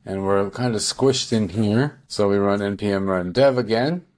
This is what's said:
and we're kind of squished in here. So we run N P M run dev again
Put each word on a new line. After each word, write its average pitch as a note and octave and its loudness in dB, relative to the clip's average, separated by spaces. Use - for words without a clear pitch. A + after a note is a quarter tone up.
and G2 -6
we're G2 2
kind A#2+ -4
of G#2 -2
squished - 0
in G#2+ 0
here. A2 0
So G2+ 0
we G2+ 2
run G2+ 2
N G2+ -4
P G#2 -4
M G2 -2
run F2+ -2
dev B2+ 4
again B2 -2